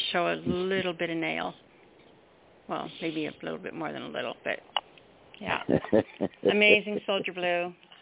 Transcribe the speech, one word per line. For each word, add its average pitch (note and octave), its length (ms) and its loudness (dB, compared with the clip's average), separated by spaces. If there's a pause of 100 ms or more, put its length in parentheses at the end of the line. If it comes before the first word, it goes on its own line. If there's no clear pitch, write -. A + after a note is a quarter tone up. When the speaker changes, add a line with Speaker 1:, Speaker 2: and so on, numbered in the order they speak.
(120)
Speaker 1:
show E3+ 200 2
a E3 40 -2
Speaker 2:
<laughs> D#3+ 100 -8
Speaker 1:
little F3+ 460 -2
bit E3+ 180 -4
of E3 60 -4
nail. D#3+ 380 -4 (1120)
Well, - 200 -6 (140)
maybe D#3 240 -4
a C#3+ 60 -8 (100)
little D#3+ 160 -8
bit - 160 -10
more D#3 180 -8
than C3+ 100 -10
a - 60 -12
little, B2 360 -6
but - 160 -4 (800)
yeah. E2+ 220 -4 (400)
Speaker 2:
<laughs> - 480 0
Speaker 1:
Amazing, G#3 560 6
Soldier G3 260 -2
Blue. F3 420 -2 (280)